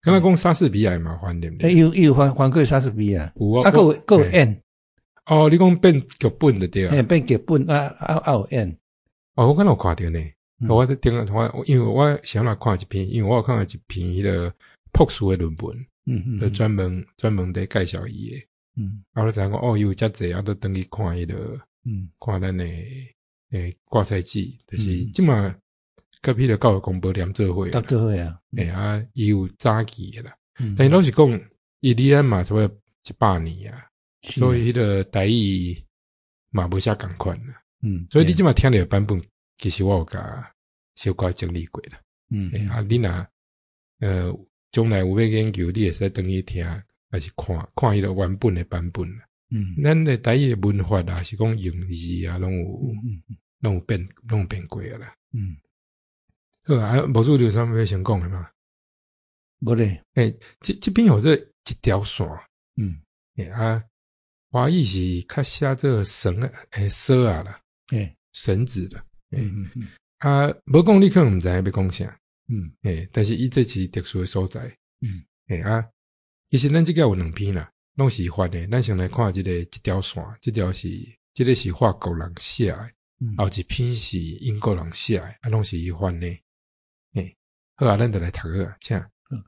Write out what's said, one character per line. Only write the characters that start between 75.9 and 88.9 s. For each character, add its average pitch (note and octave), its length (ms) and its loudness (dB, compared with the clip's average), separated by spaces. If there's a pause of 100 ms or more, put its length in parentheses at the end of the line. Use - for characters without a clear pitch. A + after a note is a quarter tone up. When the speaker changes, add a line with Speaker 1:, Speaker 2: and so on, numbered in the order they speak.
Speaker 1:
其 C#3+ 80 2
实 C3 100 2
咱 D#3+ 160 4
这 E3 80 0
个 D#3+ 80 0
有 A#2 160 4
两 E2+ 160 -4
篇 G2 240 -4
啦， D#2+ 160 -8 (240)
拢 C3+ 140 2
是 F2 220 -4
翻 F2+ 200 -2
的。 F2+ 160 -8
咱 A#2+ 160 0
先 G2+ 140 -2
来 F#2 100 -2
看 G#2+ 240 -2
这 F#2+ 100 -4
个， F2 240 -4
这 - 140 -20
条 F#2+ 220 -2
线， - 200 -8 (200)
这 A#2 100 -4
条 G2 220 -2
是， - 160 -10 (440)
这 C3 120 0
个 B2 100 4
是 G#2 160 -4
法 G2 220 0
国 F2 200 -8
人 E2 160 -8 (120)
写 - 260 -4
的， G2 240 -8 (300)
Speaker 2:
嗯。 G#2+ 160 -6
Speaker 1:
后 G2+ 100 0
一 F#2 160 -6
篇 B2 320 -4
是 G#2 240 -6
英 G#2 400 -6
国 G#2 160 0
人 E2 160 -8
写 G#2 280 -4
的， F#2 200 -14
啊， A#2 100 -8
拢 A2 140 0
是 F2+ 160 -6
伊 F2 140 -6
翻 F2 260 -4
的。 F2 80 -6 (840)
诶， F#2 220 -6 (400)
好 C3+ 120 0
啊， G2+ 100 2
咱 A#2 140 0
就 G2 80 -4
来 E2+ 100 -4
读 - 100 -10
好 F#2 240 -6
啊， G2 180 -10
请。 A2 160 -6